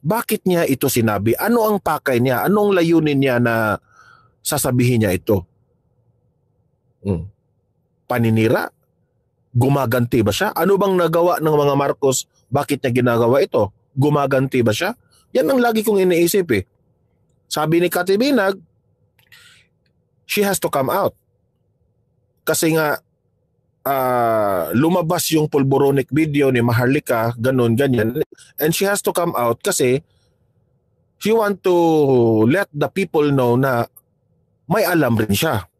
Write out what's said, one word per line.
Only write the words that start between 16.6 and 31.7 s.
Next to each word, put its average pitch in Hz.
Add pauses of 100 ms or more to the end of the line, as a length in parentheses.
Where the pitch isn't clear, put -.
Sabi 156
ni 175
Kati 180
Binag, 214 (1700)
she -
has 196
to -
come 135
out. 185 (1300)
Kasi 160
nga, 156 (880)
ah, 113
lumabas 165
yung 156
pulboronic 139
video 143
ni 120
Maharlika, 120
ganun, 120
ganyan. 127 (320)
And 160
she 196
has 202
to 196
come 175
out 117
kasi 139 (1200)
she 202
want 214
to 185 (760)